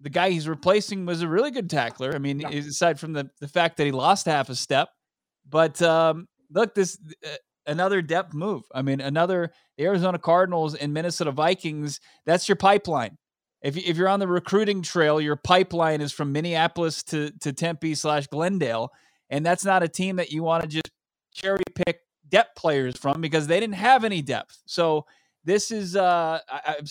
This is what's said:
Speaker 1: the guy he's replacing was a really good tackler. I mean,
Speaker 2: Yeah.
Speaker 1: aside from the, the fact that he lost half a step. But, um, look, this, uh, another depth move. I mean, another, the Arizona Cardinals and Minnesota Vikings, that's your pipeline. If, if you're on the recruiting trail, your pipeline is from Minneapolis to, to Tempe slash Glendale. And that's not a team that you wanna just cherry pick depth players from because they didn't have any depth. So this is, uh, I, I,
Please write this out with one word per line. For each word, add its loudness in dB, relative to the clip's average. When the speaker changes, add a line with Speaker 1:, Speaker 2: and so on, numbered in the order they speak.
Speaker 1:
the -12
guy 2
he's -2
replacing 0
was -2
a -2
really 0
good -6
tackler. -2
I -4
mean, -4
Speaker 2:
Yeah. -6
Speaker 1:
aside -2
from -10
the, -6
the -10
fact 0
that 0
he 0
lost 2
half 0
a -8
step. 0
But, 2
um, 4
look, 0
this, 0
uh, -10
another 0
depth -2
move. -6
I -4
mean, -2
another, 0
the -2
Arizona 0
Cardinals 2
and -6
Minnesota -4
Vikings, -2
that's 2
your 2
pipeline. 2
If, -2
if -2
you're 4
on 4
the 0
recruiting 2
trail, 2
your 0
pipeline 2
is -4
from -4
Minneapolis -2
to, -4
to -4
Tempe -4
slash -2
Glendale. -2
And -2
that's 0
not 2
a 0
team -4
that -4
you -4
wanna 0
just -6
cherry -2
pick -2
depth 2
players 0
from -2
because -2
they 2
didn't -4
have 6
any -2
depth. -6
So 0
this 0
is, -6
uh, 2
I, -8
I, -2